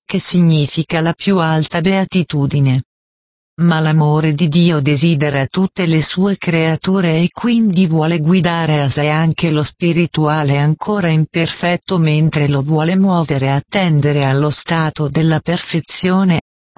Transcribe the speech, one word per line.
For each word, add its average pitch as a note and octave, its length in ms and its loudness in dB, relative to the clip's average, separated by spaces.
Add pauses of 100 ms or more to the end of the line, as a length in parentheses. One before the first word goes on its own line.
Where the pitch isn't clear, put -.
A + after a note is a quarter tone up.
che - 140 -4
significa E3 840 0
la E3 120 0
più G3 260 -2
alta D#3+ 420 0
beatitudine. D3 1040 0 (720)
Ma E3 260 2
l'amore D#3 520 2
di D#3 160 0
Dio E3+ 320 2
desidera C#3+ 640 0
tutte F#3 400 -2
le D#3+ 160 2
sue F#3+ 380 0
creature E3 800 0
e E3+ 120 2
quindi A3 560 0
vuole D#3+ 320 0
guidare E3 600 0
a C#3+ 80 0
sé D3 220 -2
anche D#3+ 400 0
lo D3+ 120 0
spirituale D#3 920 0
ancora E3 520 0
imperfetto E3+ 880 -2
mentre D#3 500 2
lo C#3+ 140 0
vuole D#3 340 0
muovere D#3+ 540 0
a C#3 100 0
tendere D3 640 0
allo C#3 240 0
stato D#3 580 -4
della D#3+ 340 0
perfezione, F3+ 1000 -2 (380)